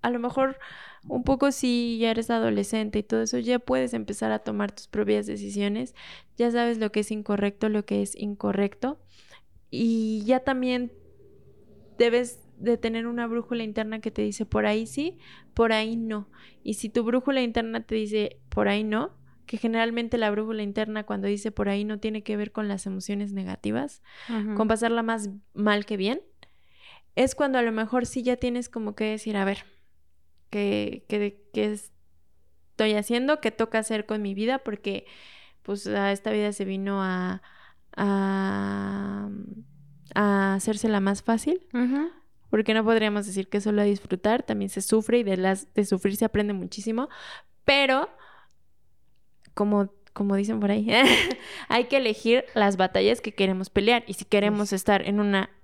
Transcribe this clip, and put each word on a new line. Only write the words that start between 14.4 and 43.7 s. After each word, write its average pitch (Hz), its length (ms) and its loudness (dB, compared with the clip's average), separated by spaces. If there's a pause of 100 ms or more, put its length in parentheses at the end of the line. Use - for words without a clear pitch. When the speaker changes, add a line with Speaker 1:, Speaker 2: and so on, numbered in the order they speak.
Speaker 1:
por 208 200 0
ahí 214 200 0
sí, 302 320 -6 (340)
por 226 200 4
ahí 220 240 0
no. 220 320 -6 (340)
Y 214 120 -4
si 214 140 -8
tu 233 140 0
brújula 254 400 2
interna 226 420 -2
te 220 120 -4
dice 214 520 -2
por 208 200 2
ahí 202 160 2
no, 220 260 -2 (360)
que 220 120 -6
generalmente 233 580 0
la 220 140 2
brújula 214 320 -2
interna 214 420 -4
cuando 202 240 -4
dice 208 220 -2
por 208 180 -2
ahí 202 160 0
no 214 140 -4
tiene 214 240 -4
que 214 140 -4
ver 208 160 -4
con 214 160 -4
las 202 180 -4
emociones 202 460 -6
negativas, 208 680 -6 (260)
Speaker 2:
Ujú. 214 260 -4
Speaker 1:
con 214 140 2
pasarla 226 340 2
más 220 260 -2 (240)
mal 208 320 2
que 214 120 -6
bien, 214 260 -2 (960)
es 262 180 2
cuando 269 240 2
a 240 40 4
lo 233 100 2
mejor 226 340 0
sí 247 160 -4
ya 247 140 2
tienes 247 320 -4
como 214 260 -6
que 220 100 -2
decir, 214 320 -4
a 196 80 2
ver, 196 200 -2 (840)
¿qué, 202 580 -2
qué, 208 440 -4
qué 214 200 0
estoy - 1200 -6
haciendo? 240 460 0
¿Qué 226 100 0
toca 226 300 -2
hacer 220 260 -4
con 214 160 -4
mi 196 120 -4
vida? 233 260 -2
Porque, 208 440 -6 (580)
pues, 202 240 -6
a 196 260 0
esta 202 200 -4
vida 208 200 0
se 202 120 -4
vino 196 380 -2
a, 185 400 -2 (540)
a, 196 1300 -2 (840)
a 196 400 4
hacérsela 208 460 0
más 196 220 0
fácil. 294 500 0
Speaker 2:
Ujú. 269 380 0 (400)
Speaker 1:
Porque 220 240 2
no 220 100 4
podríamos 214 420 2
decir 190 220 -4
que 208 120 0
solo 208 220 2